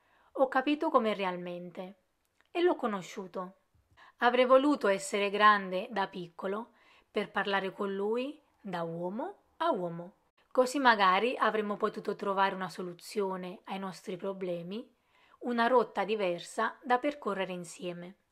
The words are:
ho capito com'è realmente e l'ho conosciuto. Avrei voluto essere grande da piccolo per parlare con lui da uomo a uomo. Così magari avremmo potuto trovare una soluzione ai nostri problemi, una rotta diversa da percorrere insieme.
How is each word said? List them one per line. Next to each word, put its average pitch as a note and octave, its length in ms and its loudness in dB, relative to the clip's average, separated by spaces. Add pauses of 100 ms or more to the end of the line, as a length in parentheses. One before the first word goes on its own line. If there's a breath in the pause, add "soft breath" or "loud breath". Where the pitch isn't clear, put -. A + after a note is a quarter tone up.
(320 soft breath)
ho C4 160 2
capito D4 420 0
com'è A3 240 2
realmente F3+ 920 -8 (440)
e E4+ 140 -2
l'ho F4 120 4
conosciuto. F#3+ 840 -6 (640 loud breath)
Avrei B3 240 4
voluto C4 420 6
essere G3 420 0
grande G3+ 640 4
da G3 160 0
piccolo F#3+ 640 -8 (400 soft breath)
per G3+ 180 -2
parlare G3 420 0
con G3 220 -4
lui A#3 480 -4 (180)
da F3 220 -6
uomo F3+ 760 -8
a E4+ 120 0
uomo. F3 460 -4 (360)
Così B3+ 280 2
magari A3 580 4
avremmo G#3 400 0
potuto G#3 380 -4
trovare G3 400 0
una F#3 140 -6
soluzione F#3 960 -6
ai G3 120 -8
nostri F#3+ 400 -8
problemi, F#3 720 -6 (500 soft breath)
una A#3+ 260 0
rotta A#3 380 4
diversa G3 760 -2
da B3 160 2
percorrere G3 560 -2
insieme. F3 600 -10 (160)